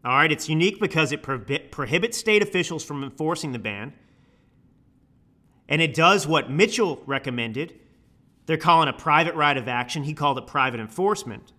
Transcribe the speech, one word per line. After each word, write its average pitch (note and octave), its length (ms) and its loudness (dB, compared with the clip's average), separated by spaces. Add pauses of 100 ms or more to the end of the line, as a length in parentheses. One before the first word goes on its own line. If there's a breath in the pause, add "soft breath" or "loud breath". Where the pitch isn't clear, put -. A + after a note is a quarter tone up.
All B2 100 -2
right, D3+ 180 6
it's D3+ 180 -4
unique E3+ 300 2
because D#3+ 320 0
it D3 100 -4
prohib-, C3+ 480 -6
prohibits E3+ 480 -4
state G#3+ 240 2
officials F3+ 420 -2
from C#3 200 -8
enforcing D#3 480 -4
the A#2+ 80 -8
ban, G#2+ 340 -8 (1800 soft breath)
and D#3 120 2
it D#3 120 0
does E3+ 320 4
what D3 240 0
Mitchell F#3 560 0
recommended. C3 720 -6 (680)
They're D#3+ 100 0
calling D#3+ 320 4
a B2+ 60 -2
private D#3+ 420 2
right D3 220 2
of A#2+ 100 -6
action. B2 360 -4
He D3+ 100 -6
called C#3+ 240 0
it B2+ 100 -12
private C3 320 0
enforcement B2+ 800 -4